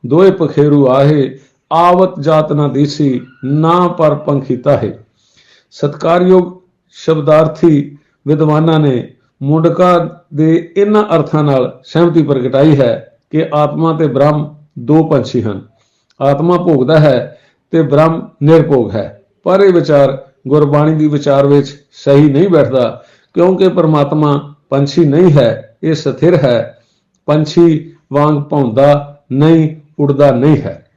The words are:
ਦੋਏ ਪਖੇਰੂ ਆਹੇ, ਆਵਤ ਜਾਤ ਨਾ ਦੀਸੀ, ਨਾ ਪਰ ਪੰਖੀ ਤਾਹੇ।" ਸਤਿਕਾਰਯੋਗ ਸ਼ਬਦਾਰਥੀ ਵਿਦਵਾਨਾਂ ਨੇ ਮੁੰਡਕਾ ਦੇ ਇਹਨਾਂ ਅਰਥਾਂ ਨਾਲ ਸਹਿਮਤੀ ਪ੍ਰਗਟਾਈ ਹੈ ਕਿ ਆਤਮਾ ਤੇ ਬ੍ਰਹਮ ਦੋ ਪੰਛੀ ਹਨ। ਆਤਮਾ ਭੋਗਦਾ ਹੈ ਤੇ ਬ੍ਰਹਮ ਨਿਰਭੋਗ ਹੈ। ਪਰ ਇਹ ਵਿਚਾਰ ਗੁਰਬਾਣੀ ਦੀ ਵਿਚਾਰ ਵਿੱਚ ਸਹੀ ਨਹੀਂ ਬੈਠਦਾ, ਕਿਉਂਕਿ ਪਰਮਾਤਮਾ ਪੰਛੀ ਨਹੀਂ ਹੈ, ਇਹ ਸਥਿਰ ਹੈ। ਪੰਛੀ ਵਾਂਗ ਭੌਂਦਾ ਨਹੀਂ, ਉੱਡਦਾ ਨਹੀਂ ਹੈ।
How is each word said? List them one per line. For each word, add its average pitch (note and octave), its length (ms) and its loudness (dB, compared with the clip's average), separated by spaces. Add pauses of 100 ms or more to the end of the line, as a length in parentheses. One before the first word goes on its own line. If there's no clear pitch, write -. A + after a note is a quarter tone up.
ਦੋਏ E3+ 240 2
ਪਖੇਰੂ D3 580 0
ਆਹੇ, C#3 500 0 (340)
ਆਵਤ F3+ 480 0
ਜਾਤ D#3 320 0
ਨਾ D3 160 -2
ਦੀਸੀ, C#3 520 -2 (240)
ਨਾ E3 440 0
ਪਰ D#3+ 260 0
ਪੰਖੀ C#3 420 -4
ਤਾਹੇ।" A#2 420 -4 (720)
ਸਤਿਕਾਰਯੋਗ F3 920 0 (300)
ਸ਼ਬਦਾਰਥੀ D#3 1080 0 (280)
ਵਿਦਵਾਨਾਂ D#3 540 0
ਨੇ C3 340 -2 (280)
ਮੁੰਡਕਾ E3 800 0 (140)
ਦੇ D#3+ 420 -2
ਇਹਨਾਂ G#3 280 0
ਅਰਥਾਂ D#3 400 -2
ਨਾਲ C3+ 400 -2
ਸਹਿਮਤੀ E3 380 0
ਪ੍ਰਗਟਾਈ C#3 580 0
ਹੈ - 380 -4 (120)
ਕਿ D#3 240 -4
ਆਤਮਾ D3+ 420 -2
ਤੇ D#3 100 -2
ਬ੍ਰਹਮ D3 480 -2 (240)
ਦੋ D3 260 0
ਪੰਛੀ C3 380 -2
ਹਨ। G#2 200 -8 (580)
ਆਤਮਾ C#3+ 360 0
ਭੋਗਦਾ D#3 420 0
ਹੈ C#3 400 0 (320)
ਤੇ E3 120 0
ਬ੍ਰਹਮ D#3 460 0 (140)
ਨਿਰਭੋਗ D3 480 2
ਹੈ। G2+ 320 -10 (200)
ਪਰ F#3+ 180 0
ਇਹ G3 120 4
ਵਿਚਾਰ C#3+ 520 0 (240)
ਗੁਰਬਾਣੀ D3 460 0
ਦੀ D3+ 120 0
ਵਿਚਾਰ C#3+ 400 0
ਵਿੱਚ C#3+ 460 0
ਸਹੀ C#3+ 400 2
ਨਹੀਂ D#3+ 160 0
ਬੈਠਦਾ, C3 540 -2 (320)
ਕਿਉਂਕਿ F3+ 340 2
ਪਰਮਾਤਮਾ D3+ 840 -2 (160)
ਪੰਛੀ C#3+ 340 0
ਨਹੀਂ D#3 280 2
ਹੈ, A#2+ 500 0
ਇਹ D#3+ 120 -2
ਸਥਿਰ D3 400 -2
ਹੈ। B2 440 -2 (480)
ਪੰਛੀ D#3 680 0 (200)
ਵਾਂਗ D3 220 2
ਭੌਂਦਾ C#3+ 840 0 (120)
ਨਹੀਂ, D#3 440 2 (220)
ਉੱਡਦਾ C#3+ 320 2
ਨਹੀਂ C3+ 260 2
ਹੈ। - 300 -10 (100)